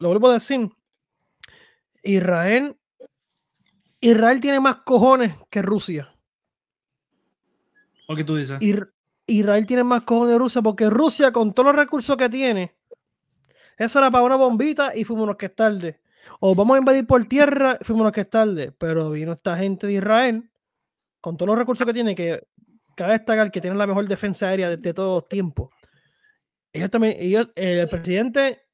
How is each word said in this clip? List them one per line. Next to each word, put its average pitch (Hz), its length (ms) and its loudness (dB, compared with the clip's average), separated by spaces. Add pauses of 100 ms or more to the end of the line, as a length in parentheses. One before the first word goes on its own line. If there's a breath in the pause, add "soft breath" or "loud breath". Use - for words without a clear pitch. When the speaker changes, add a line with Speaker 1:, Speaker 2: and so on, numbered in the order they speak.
Speaker 1:
lo 175 80 -2
vuelvo 214 220 4
a - 20 6
decir, 233 380 -2 (1300 soft breath)
Israel, 196 760 0 (1200)
Israel 233 400 4
tiene 277 180 0
más 269 180 0
cojones 247 580 2 (160)
que 208 120 -4
Rusia. 180 460 -6 (2000)
Speaker 2:
¿O 156 80 -6
qué 156 80 -4
tú 151 120 -4
dices? 135 240 -6
Speaker 1:
Ir-, 202 320 -2 (340)
Israel 208 400 2
tiene 247 180 0
más 247 180 0
cojones 240 300 2
de 233 60 4
Rusia 247 240 -2
porque 214 280 0
Rusia, 269 420 2
con 226 200 0
todos 254 200 2
los 285 40 2
recursos 285 400 -2
que 247 120 0
tiene, 226 460 -4 (1000 soft breath)
eso 226 220 -2
era 269 120 6
para 247 140 4
una 262 120 4
bombita 262 600 0
y 220 80 -4
fuimos 220 320 -4
que 208 100 -10
es 185 80 -12
tarde. 196 460 -2 (400 loud breath)
O 190 140 4
vamos 214 220 4
a - 20 6
invadir 269 280 2
por 247 180 4
tierra, 277 580 2
fuimos 220 220 0
los 214 80 2
que 214 100 -4
es 190 80 -10
tarde, 185 420 0
pero 160 380 -4
vino 156 220 -6
esta 170 240 -6
gente 196 300 -4
de 202 80 -2
Israel, 226 560 0 (680)
con 170 160 -10
todos 175 120 -4
los 220 100 2
recursos 247 280 -2
que 233 60 -2
tiene, 220 220 -2
que 170 280 -6 (540)
cabe 180 160 -2
destacar 220 380 0
que 190 100 -8
tienen 180 180 -6
la 208 80 -2
mejor 202 200 -2
defensa 196 420 -4
aérea 185 200 -2
de, 170 80 -4
de 165 180 -6
todos 185 280 -2
los - 60 -16
tiempos. 180 420 -6 (1040)
Ellos 175 180 -6
también, 220 280 0
ellos, 208 380 -2
eh, 180 260 -2
el 170 60 -2
presidente 226 760 -2 (120)